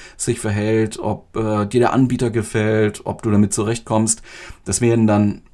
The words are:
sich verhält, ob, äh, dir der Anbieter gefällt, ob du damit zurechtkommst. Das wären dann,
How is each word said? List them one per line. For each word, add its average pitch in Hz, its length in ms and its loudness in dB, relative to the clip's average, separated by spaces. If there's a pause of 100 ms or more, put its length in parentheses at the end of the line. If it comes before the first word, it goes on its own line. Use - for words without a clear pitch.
(180)
sich - 220 -4
verhält, 107 600 0
ob, - 380 -6
äh, 107 280 0
dir 110 140 0
der 120 140 2
Anbieter 123 380 2
gefällt, 107 760 0
ob - 160 -6
du 110 100 -2
damit 104 220 4
zurechtkommst. 110 680 -2 (440)
Das 98 160 -4
wären 117 260 4
dann, 104 360 2 (100)